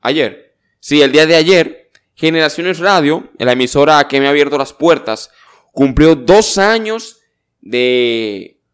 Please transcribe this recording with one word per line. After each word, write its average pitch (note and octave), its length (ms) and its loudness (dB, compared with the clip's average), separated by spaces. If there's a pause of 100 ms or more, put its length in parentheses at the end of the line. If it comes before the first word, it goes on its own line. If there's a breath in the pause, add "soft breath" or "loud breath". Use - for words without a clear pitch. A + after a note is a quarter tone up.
Ayer. B2+ 560 -6 (240)
Sí, D3 220 0
el C3+ 100 2
día D#3 140 4
de E3 100 2
ayer, E3 540 0 (240)
Generaciones D#3+ 640 -4
Radio, E3 600 -2
la B2 140 -2
emisora C#3+ 560 0
que C#3 120 -2
me C#3 60 0
ha C#3 40 0
abierto C#3+ 280 0
las C3+ 140 -6
puertas, D3 580 -2 (420 soft breath)
cumplió C#3 420 2
dos D3+ 440 2
años A3 640 -4 (400)
de A#2 1000 -4 (140)